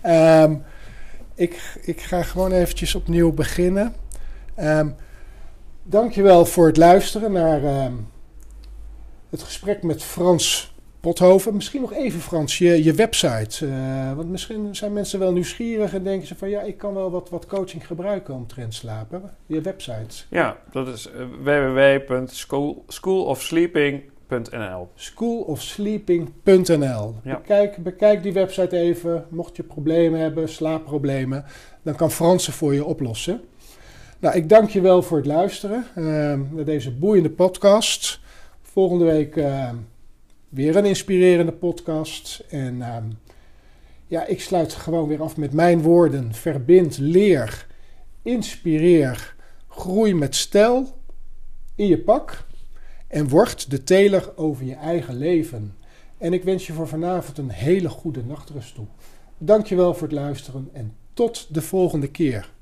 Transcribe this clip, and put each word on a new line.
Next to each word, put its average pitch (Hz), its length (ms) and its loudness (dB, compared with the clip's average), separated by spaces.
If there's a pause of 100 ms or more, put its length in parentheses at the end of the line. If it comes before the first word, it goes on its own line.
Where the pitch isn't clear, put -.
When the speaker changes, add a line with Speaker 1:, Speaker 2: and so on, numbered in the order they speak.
Speaker 1:
Ehm, 160 540 8 (800)
ik, - 480 -4
ik 170 180 -6
ga 180 220 -4
gewoon 185 300 -2
eventjes 180 420 0
opnieuw 170 380 2
beginnen. 180 640 0 (600)
Ehm, 151 340 0 (960)
dankjewel 196 640 6
voor 175 220 4
het 156 100 4
luisteren 196 560 6
naar, 160 320 2
ehm, 135 280 0 (1400)
het 151 120 -10
gesprek 202 400 -6
met 151 200 -2
Frans - 680 0 (300)
Pothoven. 185 540 4
Misschien 233 260 -6
nog 240 120 -6
even, 208 280 -4
Frans, 156 380 -4
je, 170 260 6
je 160 100 6
website. 143 720 -2
Eh, 131 460 -4
want 165 160 -8
misschien 208 480 -8
zijn 208 160 -6
mensen 202 260 -4
wel 185 140 2
nieuwsgierig 214 600 -2
en 190 80 -4
denken 196 240 -4
ze - 100 -14
van, 196 120 -8
"Ja, 202 120 -4
ik 202 180 -10
kan 202 160 -8
wel 190 160 -4
wat, 180 200 -8
wat - 160 -10
coaching 185 400 -8
gebruiken 175 480 -6
omtrent 113 400 -12
slapen." 117 560 -12 (160)
Je 156 140 -4
website. 151 680 -10
Speaker 2:
Ja, 151 260 -2 (140)
dat 131 180 -6
is, 120 220 -14
eh, 123 140 -12 (180)
w - 20 -14
w 139 300 2
w 135 320 6
punt 127 260 -4
school, - 560 -6
school 190 360 -2
of 127 180 -4
sleeping 151 600 0 (240)
punt 120 240 -6
n 123 120 -10
l. 92 320 -10
Speaker 1:
School 233 460 -6
of 143 220 -6
sleeping 202 680 -2 (120)
punt 185 260 6
N 151 160 4 (100)
L. 110 280 -6
Speaker 2:
Ja. 131 140 -6
Speaker 1:
Bekijk, 202 460 2
bekijk 185 400 2
die 196 100 -4
website 185 440 0
even. 170 540 0
Mocht 165 260 -10
je 170 60 -12
problemen 160 580 0
hebben, 160 280 -2
slaapproblemen, 143 960 -4 (380)
dan 151 120 -6
kan 165 160 0
Frans 175 340 2
ze 147 80 -6
voor 143 220 0
je 143 100 0
oplossen. 151 560 -6 (800)
Nou, - 180 0
ik 160 120 0
dank 214 220 8
je 202 100 0
wel 180 220 6
voor 175 140 -2
het 139 100 0
luisteren, 196 580 -2 (100)
ehm, 151 460 -2 (140)
naar 156 100 -6
deze 143 280 -4
boeiende 160 380 2
podcast. 196 880 2 (420)
Volgende 180 420 2
week, 156 320 2
ehm, 135 400 -2 (720)
weer 147 280 0
een 202 80 4
inspirerende 180 680 4
podcast. - 960 -8
En, 127 320 -6
ehm, 117 220 -8 (1040)
ja, 165 200 -4
ik 180 140 -4
sluit 170 320 -2
gewoon 160 360 -4
weer 151 140 -4
af 156 140 -8
met 143 160 -4
mijn 170 300 4
woorden. 151 520 4
Verbind, 147 640 2
leer, 156 680 2 (560)
inspireer, 165 1120 0 (340)
groei 202 460 0
met 147 200 0
stijl 240 640 2 (760)
in 208 120 0
je 165 120 4
pak. - 460 0 (640)
En 151 200 -2
word 156 420 2
de 139 140 -4
teler 196 520 4
over 147 280 -4
je 127 100 -8
eigen 147 420 -6
leven. 131 600 -2 (420)
En 170 140 -4
ik 185 120 -2
wens 185 220 -2
je 170 60 -12
voor 156 160 -8
vanavond 165 500 -6
een 135 120 -8
hele 156 380 0
goede 127 360 -10
nachtrust 143 500 -14
toe. 110 120 -14 (520)
Dankjewel 180 560 4
voor 160 140 -6
het 147 80 -4
luisteren 139 560 -8
en 110 240 -12 (180)
tot 226 400 -4
de 156 80 -2
volgende 160 480 0
keer. 127 400 -4 (120)